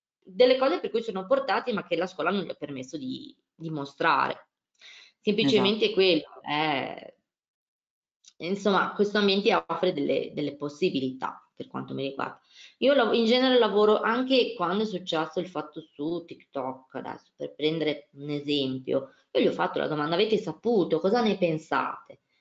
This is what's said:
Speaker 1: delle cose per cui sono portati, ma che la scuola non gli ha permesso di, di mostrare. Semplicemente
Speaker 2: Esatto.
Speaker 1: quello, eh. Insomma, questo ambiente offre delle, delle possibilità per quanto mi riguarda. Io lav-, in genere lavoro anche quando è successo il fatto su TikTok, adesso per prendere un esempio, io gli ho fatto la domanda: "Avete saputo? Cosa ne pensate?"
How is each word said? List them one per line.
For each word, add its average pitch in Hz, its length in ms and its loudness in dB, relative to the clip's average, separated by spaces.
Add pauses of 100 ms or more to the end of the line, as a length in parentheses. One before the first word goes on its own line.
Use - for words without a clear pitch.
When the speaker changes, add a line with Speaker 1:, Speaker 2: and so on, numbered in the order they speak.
(180)
Speaker 1:
delle 247 380 4
cose 269 240 2
per 208 100 -6
cui 226 120 -2
sono 190 240 -6
portati, 240 460 0
ma 185 140 -4
che 170 100 0
la 175 100 -2
scuola 165 240 -2
non 196 120 -2
gli 147 80 -8
ha - 40 -8
permesso 139 420 -12
di, 131 400 -10 (180)
di 165 160 -12
mostrare. 139 760 0 (720)
Semplicemente 214 640 2
Speaker 2:
Esatto. 202 80 0
Speaker 1:
quello, 185 320 4 (240)
eh. 147 680 -4 (1200)
Insomma, 190 560 0
questo 208 240 0
ambiente 202 360 4
offre 165 380 0
delle, 143 420 -2
delle 143 220 -6
possibilità 143 840 -4 (120)
per - 140 -16
quanto 131 260 -10
mi 135 140 -6
riguarda. 135 300 -8 (400)
Io 254 160 4
lav-, 233 200 4
in 233 100 2
genere 254 340 4
lavoro 208 420 4
anche 254 540 2
quando 180 280 -2
è 214 40 0
successo 165 540 -4
il 170 80 -6
fatto - 320 -10
su 165 460 -8
TikTok, 131 720 -10
adesso - 400 -12
per - 180 -10
prendere 151 580 -2
un 143 180 -14
esempio, 135 840 -2 (200)
io - 80 0
gli 233 60 2
ho 165 60 2
fatto 175 260 -2
la 143 100 0
domanda: 151 260 -2
"Avete 214 240 2
saputo? 165 640 0
Cosa 214 220 2
ne 202 160 2
pensate?" - 840 -2 (200)